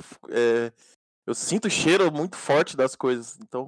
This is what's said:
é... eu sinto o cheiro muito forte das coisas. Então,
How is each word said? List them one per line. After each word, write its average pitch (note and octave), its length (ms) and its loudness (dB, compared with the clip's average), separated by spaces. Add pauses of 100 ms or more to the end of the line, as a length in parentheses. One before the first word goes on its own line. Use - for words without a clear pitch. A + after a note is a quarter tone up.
(280)
é... A#2 440 2 (540)
eu A#2+ 80 -4
sinto G#3+ 320 -2
o G3 40 0
cheiro F3 420 4
muito D#3 240 -6
forte - 400 0
das C3 180 0
coisas. B2 460 -4
Então, B2 280 -8